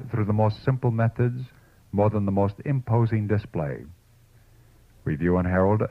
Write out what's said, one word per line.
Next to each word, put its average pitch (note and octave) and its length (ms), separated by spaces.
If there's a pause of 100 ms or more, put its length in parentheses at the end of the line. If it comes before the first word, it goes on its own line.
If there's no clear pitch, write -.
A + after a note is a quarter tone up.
(100)
through G#2+ 140
the G2+ 80
most G#2+ 320
simple B2+ 260
methods, A#2+ 520 (500)
more G2+ 160
than G#2 160
the G2 60
most G2 240 (100)
imposing A#2 640
display. D2+ 580 (1160)
Review E2 360
and F2+ 100
Herald, F#2+ 420